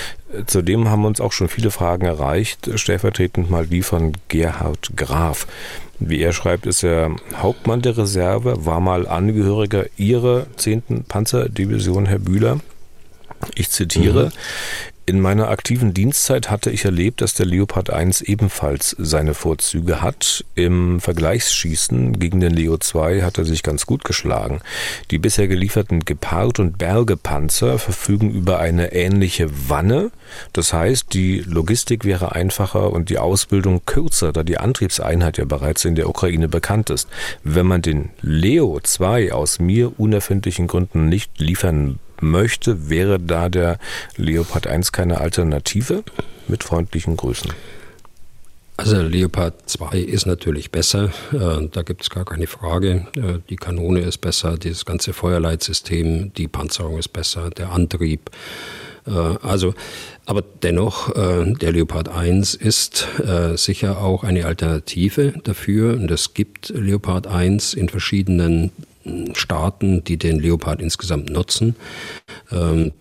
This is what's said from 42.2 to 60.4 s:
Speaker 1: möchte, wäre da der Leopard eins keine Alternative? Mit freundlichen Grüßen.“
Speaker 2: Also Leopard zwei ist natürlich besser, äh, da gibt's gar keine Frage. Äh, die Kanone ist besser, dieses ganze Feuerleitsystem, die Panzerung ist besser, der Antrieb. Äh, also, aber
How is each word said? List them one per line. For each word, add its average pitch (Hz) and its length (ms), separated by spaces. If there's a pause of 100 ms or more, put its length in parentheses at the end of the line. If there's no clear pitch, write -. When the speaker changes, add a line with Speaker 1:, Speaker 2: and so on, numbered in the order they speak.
Speaker 1:
möchte, 85 680
wäre 92 300
da 85 300
der 87 280 (380)
Leopard 82 520
eins 87 260
keine 87 260
Alternative? 87 840 (460)
Mit - 160
freundlichen 82 540
Grüßen.“ - 340 (1300)
Speaker 2:
Also 107 240
Leopard 87 680
zwei - 300
ist - 260
natürlich 82 460
besser, 98 400 (220)
äh, 80 360
da 92 120
gibt's - 280
gar 92 140
keine 85 240
Frage. 90 600 (100)
Äh, 90 220 (100)
die 95 80
Kanone 87 420
ist 87 200
besser, 85 380
dieses 85 280
ganze 85 260
Feuerleitsystem, 82 1200
die 82 140
Panzerung 80 500
ist - 120
besser, 85 400
der 90 240
Antrieb. 82 580 (720)
Äh, 117 60
also, 92 640 (520)
aber 98 160